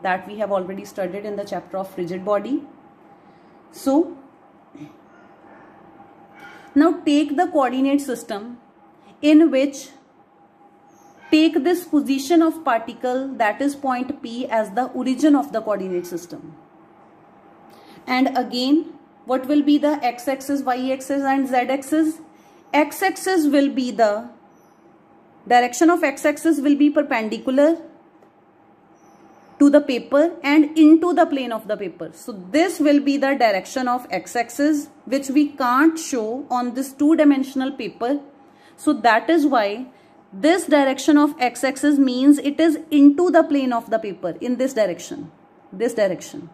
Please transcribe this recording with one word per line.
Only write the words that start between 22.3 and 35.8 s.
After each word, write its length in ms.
X-axis 760
will 220
be 200
the, 400
direction 420
of 140
x-axis 560
will 180
be 140
perpendicular 880
to 120
the 100
paper 640
and 340
into 380
the 100
plane 260
of 160
the 80
paper. 380
So 180
this 480
will 200
be 180
the 160
direction 540
of 240
x-axis, 760
which 240
we 200
can't 480